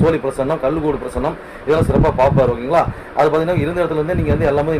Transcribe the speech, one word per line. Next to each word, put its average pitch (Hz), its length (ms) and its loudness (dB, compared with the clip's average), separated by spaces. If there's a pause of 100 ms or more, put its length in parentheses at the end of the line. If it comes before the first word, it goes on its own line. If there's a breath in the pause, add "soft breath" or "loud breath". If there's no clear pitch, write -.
சோழி 165 160 4
பிரசன்னம், 135 460 -4
கல்லுக்கோடு 147 400 -2
பிரசன்னம், 143 340 -4 (280 loud breath)
இதெல்லாம் 160 220 2
சிறப்பா 156 320 4
பார்ப்பாரு. 135 340 4
ஓகேங்களா? 135 300 0 (320 loud breath)
அது 151 140 4
பாத்தீங்கன்னா 160 280 0
இருந்த 170 260 0
இடத்துல 160 160 -2
இருந்தே 156 140 -2
நீங்க 160 220 0
வந்து 160 100 0
எல்லாமே 147 340 0